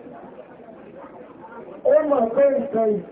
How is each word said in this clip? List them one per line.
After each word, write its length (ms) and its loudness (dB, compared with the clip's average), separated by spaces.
ó 200 4
mọ̀ 260 2
pé 200 2
nǹkan 400 0
yìí 240 0